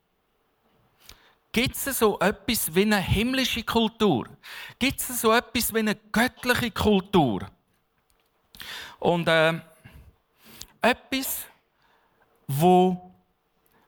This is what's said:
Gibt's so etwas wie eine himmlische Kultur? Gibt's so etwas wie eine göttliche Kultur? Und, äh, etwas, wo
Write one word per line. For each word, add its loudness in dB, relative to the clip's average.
Gibt's -2
so 0
etwas 0
wie 4
eine 2
himmlische -2
Kultur? 0
Gibt's -4
so 4
etwas 0
wie 0
eine -2
göttliche -2
Kultur? 0
Und, 0
äh, 2
etwas, -4
wo 2